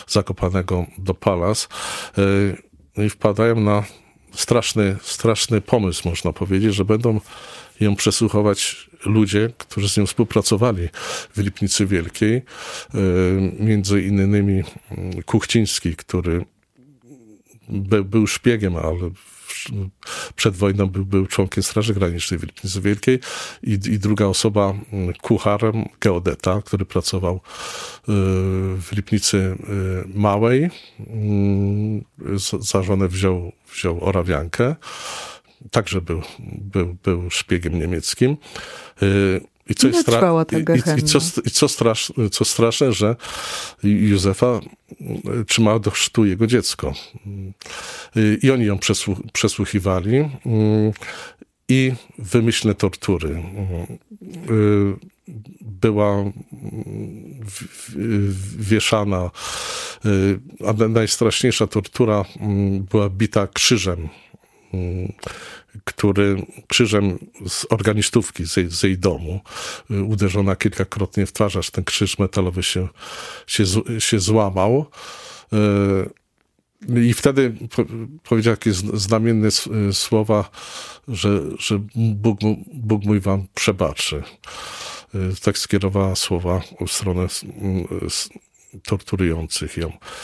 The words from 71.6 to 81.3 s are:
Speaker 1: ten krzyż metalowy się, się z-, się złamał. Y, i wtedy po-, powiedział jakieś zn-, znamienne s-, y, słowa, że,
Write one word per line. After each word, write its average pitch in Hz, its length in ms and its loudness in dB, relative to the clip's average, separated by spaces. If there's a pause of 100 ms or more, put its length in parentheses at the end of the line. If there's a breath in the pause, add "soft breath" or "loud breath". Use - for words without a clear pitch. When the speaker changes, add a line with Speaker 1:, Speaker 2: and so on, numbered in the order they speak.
Speaker 1:
ten 92 120 -4
krzyż - 360 0
metalowy 92 440 0
się, 92 240 -2 (600 loud breath)
się - 180 2
z-, 110 380 0
się 113 160 2
złamał. 104 640 4 (680 loud breath)
Y, 101 1500 0
i 120 60 6
wtedy 135 420 2 (200)
po-, 117 100 2 (380)
powiedział 113 280 4
jakieś 107 240 2
zn-, 101 220 -2
znamienne 110 500 2
s-, - 200 0 (220)
y, 98 40 2
słowa, 107 560 2 (580 loud breath)
że, 101 340 0 (180)